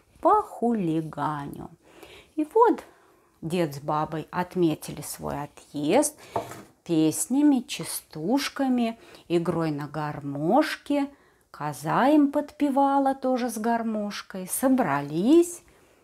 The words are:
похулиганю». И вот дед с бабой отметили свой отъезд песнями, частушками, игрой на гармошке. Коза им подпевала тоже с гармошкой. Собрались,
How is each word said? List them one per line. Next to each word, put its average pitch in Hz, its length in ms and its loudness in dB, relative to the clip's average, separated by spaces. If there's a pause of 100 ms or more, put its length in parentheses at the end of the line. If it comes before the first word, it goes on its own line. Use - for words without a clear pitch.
(220)
похулиганю». 160 1500 -2 (680)
И 302 160 -2
вот 466 300 6 (580)
дед 165 340 -2
с 139 40 -12
бабой 151 520 -4
отметили 165 720 -2
свой 147 420 -8
отъезд 151 720 -2 (680)
песнями, 240 800 2
частушками, 233 1300 -4 (300)
игрой 165 440 0
на 143 160 -6
гармошке. 151 1200 -2 (420)
Коза 151 560 -2
им 294 240 6
подпевала 277 840 2
тоже 254 340 -2
с 220 80 -8
гармошкой. 214 880 -4
Собрались, 214 1160 2 (400)